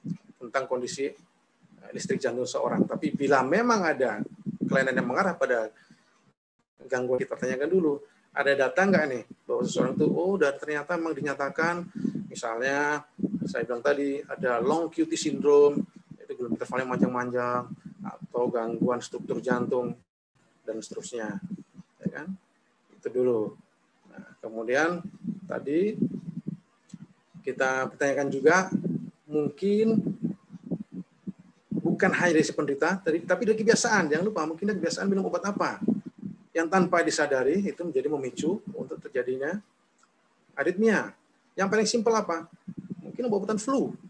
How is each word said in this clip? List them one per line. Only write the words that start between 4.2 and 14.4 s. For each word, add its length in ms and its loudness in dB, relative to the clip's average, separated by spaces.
kelainan 280 2
yang 120 0
mengarah 280 0
pada 320 0
gangguan, 320 0
kita 160 -4
tanyakan 320 -2
dulu, 320 4
ada 240 2
data 240 2
nggak 320 4
nih 120 -6
bahwa 200 -2
seseorang 320 0
itu, 120 4
oh, 320 2
dan 160 4
ternyata 400 -4
memang 200 -2
dinyatakan, 580 -2
misalnya 760 -2
saya 240 -4
bilang 160 -4
tadi, 400 2
ada 360 -2